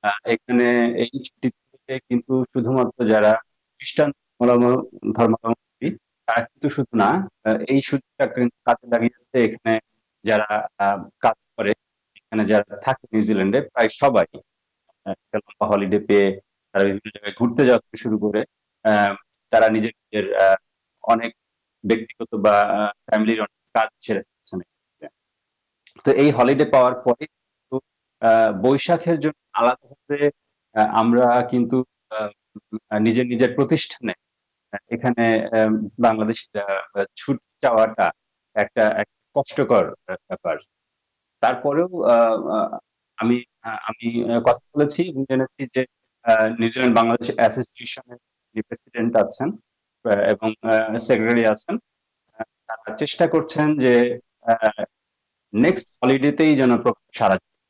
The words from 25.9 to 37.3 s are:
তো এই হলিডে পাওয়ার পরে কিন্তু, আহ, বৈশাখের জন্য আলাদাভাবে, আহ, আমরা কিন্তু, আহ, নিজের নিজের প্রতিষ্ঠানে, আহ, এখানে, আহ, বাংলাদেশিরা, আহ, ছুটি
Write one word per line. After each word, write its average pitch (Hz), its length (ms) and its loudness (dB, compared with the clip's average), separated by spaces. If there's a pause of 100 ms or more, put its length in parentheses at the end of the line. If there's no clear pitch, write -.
তো 139 60 4
এই 143 200 4
হলিডে 135 340 2
পাওয়ার 127 300 4
পরে 127 300 -2
কিন্তু, - 560 -14 (400)
আহ, 113 300 4
বৈশাখের 143 680 0
জন্য 151 340 -6
আলাদাভাবে, 131 760 -2 (420)
আহ, 107 140 2
আমরা 120 560 2
কিন্তু, 123 400 -2 (260)
আহ, 107 200 -6 (720)
নিজের 117 280 0
নিজের 120 280 0
প্রতিষ্ঠানে, 139 580 -4 (580)
আহ, 101 60 -12 (100)
এখানে, 117 580 -2
আহ, 110 420 0 (120)
বাংলাদেশিরা, 110 640 -2 (320)
আহ, 98 80 -2 (120)
ছুটি - 460 -8